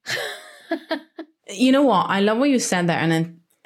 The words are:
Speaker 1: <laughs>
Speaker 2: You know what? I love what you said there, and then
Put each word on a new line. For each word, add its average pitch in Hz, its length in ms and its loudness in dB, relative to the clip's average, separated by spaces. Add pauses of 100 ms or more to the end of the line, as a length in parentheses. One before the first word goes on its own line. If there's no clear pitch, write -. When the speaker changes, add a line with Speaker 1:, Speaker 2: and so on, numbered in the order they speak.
Speaker 1:
<laughs> - 960 -10 (480)
Speaker 2:
You 208 220 0
know 277 120 4
what? 220 280 2
I 196 100 0
love 214 180 2
what 285 120 2
you 254 80 2
said 180 300 -2
there, 160 100 0
and 165 140 0
then 165 280 -2 (260)